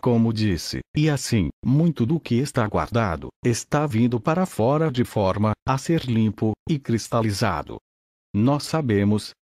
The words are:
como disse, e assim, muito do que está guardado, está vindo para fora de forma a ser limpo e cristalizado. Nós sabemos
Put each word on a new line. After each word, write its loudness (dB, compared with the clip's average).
como 2
disse, -2
e 2
assim, 0
muito 2
do 0
que -4
está 0
guardado, -2
está 0
vindo 0
para 0
fora 0
de 0
forma 0
a 0
ser -2
limpo 0
e -2
cristalizado. -2
Nós 2
sabemos 0